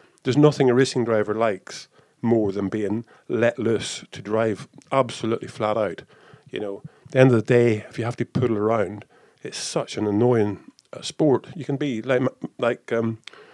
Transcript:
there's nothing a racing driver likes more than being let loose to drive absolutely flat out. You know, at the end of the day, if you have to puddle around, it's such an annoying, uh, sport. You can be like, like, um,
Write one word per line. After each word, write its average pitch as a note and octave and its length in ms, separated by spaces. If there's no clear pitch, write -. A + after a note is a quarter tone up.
there's B2+ 140
nothing D3 320
a A#2+ 60
racing B2+ 300
driver G#2+ 300
likes A2 540
more A2+ 320
than G2 160
being G#2+ 380
let A#2 320
loose G#2+ 520
to - 100
drive G#2+ 480
absolutely A#2+ 560
flat G#2+ 300
out. F#2+ 240
You G#2 100
know, G2+ 220
at - 60
the C3 80
end C3 100
of B2 60
the A2 180
day, A#2 340
if - 100
you A#2 60
have A#2+ 120
to A#2+ 100
puddle A#2 320
around, G#2+ 480
it's - 140
such - 400
an G#2+ 100
annoying, G#2 540
uh, - 80
sport. - 460
You D3 80
can C#3 120
be B2+ 260
like, B2+ 180
like, - 340
um, A2+ 280